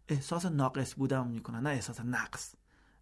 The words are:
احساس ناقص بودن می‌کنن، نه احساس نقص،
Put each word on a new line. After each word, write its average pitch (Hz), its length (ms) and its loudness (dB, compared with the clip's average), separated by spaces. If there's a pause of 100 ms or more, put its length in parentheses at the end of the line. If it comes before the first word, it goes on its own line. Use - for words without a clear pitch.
احساس 170 380 2
ناقص 139 480 2
بودن 131 340 2
می‌کنن، 117 320 -4
نه 147 100 0
احساس 120 300 -2
نقص، - 540 -4 (480)